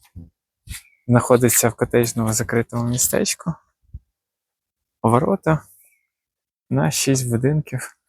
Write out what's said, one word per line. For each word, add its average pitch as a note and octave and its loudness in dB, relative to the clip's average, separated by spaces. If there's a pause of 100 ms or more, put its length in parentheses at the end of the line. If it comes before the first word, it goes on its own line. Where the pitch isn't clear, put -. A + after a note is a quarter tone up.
(1080)
Знаходиться A#2+ 4
в G2+ -2
котеджному A2+ 0
закритому A#2 -4
містечку. - -2 (1500)
Ворота D#3 2 (1040)
на D3 0
шість C3 -2
будинків. B2+ -2 (120)